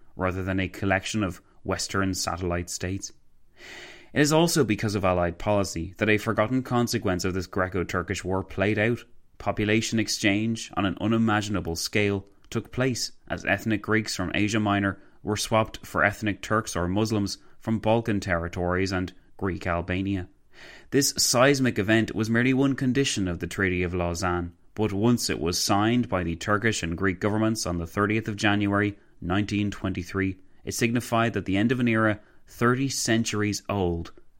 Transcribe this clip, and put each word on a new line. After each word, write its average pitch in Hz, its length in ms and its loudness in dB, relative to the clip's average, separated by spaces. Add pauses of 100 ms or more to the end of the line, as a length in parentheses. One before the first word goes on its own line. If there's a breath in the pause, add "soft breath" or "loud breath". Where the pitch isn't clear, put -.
(160 soft breath)
rather 92 260 -2
than 95 160 -2
a 92 100 0
collection 98 540 0
of 90 180 -4 (220 soft breath)
Western 95 520 -2
satellite 87 560 -4
states. - 420 -6 (1000 loud breath)
It - 80 2
is 147 120 4
also 165 300 6
because 104 320 0
of 98 100 0
Allied 87 340 2
policy 92 600 -2
that 107 100 2
a 107 100 6
forgotten 110 440 0
consequence 117 600 0
of 92 100 0
this 92 140 -4
Greco-Turkish 90 760 -2
war 92 220 -2
played 101 340 0
out. 113 260 0 (340)
Population 110 600 0
exchange 107 800 0
on 98 100 0
an 90 140 -2
unimaginable 104 760 0
scale 101 500 -2 (240)
took - 220 -6
place 127 400 -2 (160)
as 87 180 -6
ethnic 101 380 0
Greeks 110 320 0
from 87 180 -4
Asia 104 280 0
Minor 101 400 2 (240 soft breath)
were 104 120 -2
swapped - 480 -2
for 80 200 2
ethnic 104 380 -2
Turks - 340 -2
or 87 100 0
Muslims 101 520 0 (200 soft breath)
from 113 220 -2
Balkan 110 400 2
territories 90 720 -2
and 92 200 -2 (240 soft breath)
Greek 92 300 -4
Albania. 92 600 -2 (640 loud breath)
This 139 240 4
seismic 127 640 4
event 110 340 2
was 110 160 0
merely 123 240 2
one 135 220 2
condition 127 500 0
of 87 140 -4
the 85 80 -4
Treaty 90 340 0
of 87 120 -2
Lausanne, 87 580 -2 (240)
but 104 160 0
once 113 360 2
it 55 120 -2
was 85 180 0
signed 110 500 2
by 92 140 0
the 85 140 -2
Turkish 104 480 0
and 85 120 -4
Greek 92 220 0
governments 110 480 0
on 87 120 -2
the 85 100 -4
thirtieth 104 400 0
of 104 80 -4
January 101 600 2 (240 soft breath)
nineteen 101 520 0
twenty-three, 95 640 -4 (280 soft breath)
it 98 100 -8
signified 117 580 0
that 98 140 -4
the 95 100 2
end 113 160 4
of 127 80 0
an 120 80 2
era 110 320 2 (260 soft breath)
thirty 123 420 0
centuries 110 800 0
old 87 440 0 (280)